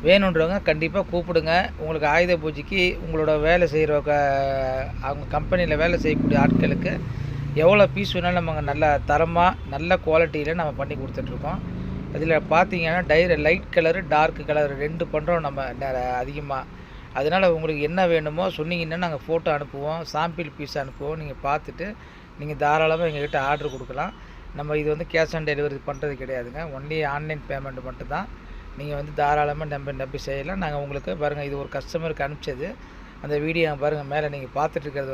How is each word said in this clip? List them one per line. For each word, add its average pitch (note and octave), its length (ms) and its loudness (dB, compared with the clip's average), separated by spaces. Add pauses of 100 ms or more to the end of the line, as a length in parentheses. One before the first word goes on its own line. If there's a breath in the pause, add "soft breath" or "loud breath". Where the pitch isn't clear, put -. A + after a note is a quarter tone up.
வேணுன்றவங்க F#3 540 4 (120)
கண்டிப்பா D#3+ 400 0
கூப்பிடுங்க. E3 420 2 (280)
உங்களுக்கு D#3 340 0
ஆயுத F3 280 4
பூஜைக்கு D#3 400 -2 (200)
உங்களோட D#3 300 2 (140)
வேலை F3 200 6
செய்கிற D3+ 420 2
க-, D3 80 4 (840)
அவங்க C#3+ 260 -6 (100)
கம்பெனில D#3+ 460 2
வேலை E3+ 160 2
செய்யக்கூடிய D3+ 460 4
ஆட்களுக்கு - 480 2 (640 loud breath)
எவ்வளோ F#3+ 300 10 (100)
பீஸ் G3 220 -2
வேணாலும் F3 220 2
நம்ம D#3+ 160 -2
அங்க D3 160 -2
நல்ல D3 280 4 (120)
தரமா, E3 360 6 (280)
நல்ல E3+ 320 2
குவாலிட்டியில D#3 540 2
நம்ம D3 200 -2
பண்ணி C#3 180 -4
கொடுத்துட்ருக்கோம். C#3 640 -4 (560 loud breath)
இதுல D#3+ 180 2 (140)
பார்த்தீங்கன்னா, E3 480 4 (120)
டை-, E3 360 6
லைட் D#3 180 4 (120)
கலரு, E3 240 4 (140)
டார்க் D#3 340 4
கலர் D3 240 2 (100)
ரெண்டு D#3 220 -4 (100)
பண்றோம் D#3 320 0
நம்ம C#3 180 -4 (160)
நெ-, C3+ 80 -4 (340)
அதிகமா. C#3 380 -6 (600 loud breath)
அதனால F3 360 4
உங்களுக்கு D#3 340 -2
என்ன F3+ 120 0 (100)
வேணுமோ D#3 320 0 (140)
சொன்னீங்கன்னா, E3 480 -4
நாங்க D#3+ 200 -4
ஃபோட்டோ D#3+ 300 0
அனுப்புவோம், C#3+ 460 -4 (100)
சாம்பிள் D#3+ 460 -4
பீஸ் C#3+ 240 -10
அனுப்புவோம். C#3 400 -6
நீங்க C#3+ 140 -10 (120)
பார்த்துட்டு D3+ 380 -4 (540 loud breath)
நீங்க D3 160 -6 (100)
தாராளமா D#3+ 440 4
எங்ககிட்ட D3 300 -2 (100)
ஆர்டர் D3 260 -2
கொடுக்கலாம். C3 380 -6 (460 loud breath)
நம்ம D3+ 220 -2
இது D3+ 120 0
வந்து E3 200 -4
cash D#3+ 240 2
on D#3 120 -2
delivery C#3+ 380 -2
பண்றது C#3+ 340 -4
கிடையாதுங்க. B2+ 400 -6 (160)
only D3 220 -4 (140)
ஆன்லைன் D3+ 360 -4
பேமெண்ட் C3+ 380 -6
மட்டும்தான். C3 400 -6 (500 loud breath)
நீங்க D3 220 -8
வந்து D3 220 -8
தாராளமா D3 520 2
நம்பி, C#3 300 -6
நம்பி C3 240 -8
செய்யலாம். C#3+ 360 -4
நாங்க D3+ 200 -2
உங்களுக்கு C#3 400 -6
பாருங்க, D3 260 -2
இது C#3 140 -4
ஒரு - 140 -10
கஸ்டமருக்கு D#3 500 -4
அனுப்பிச்சது. D3 420 -6 (540 loud breath)
அந்த D3 120 -2 (120)
வீடியோ E3 260 2 (120)
பாருங்க, D3 280 -2
மேல D3+ 220 0
நீங்க C3 140 -10 (100)
பார்த்துட்டு D#3 280 -2
இருக்கிறது C3+ 260 -6